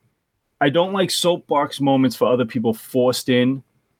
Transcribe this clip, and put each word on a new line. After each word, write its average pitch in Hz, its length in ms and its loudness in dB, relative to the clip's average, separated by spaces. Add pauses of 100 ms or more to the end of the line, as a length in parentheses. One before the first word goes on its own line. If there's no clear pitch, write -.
(600)
I 143 100 2
don't 175 220 0
like 190 200 0
soapbox 151 680 -2
moments 135 360 2
for 120 100 0
other 123 180 2
people 113 300 -2
forced 123 540 -2
in 127 340 2 (380)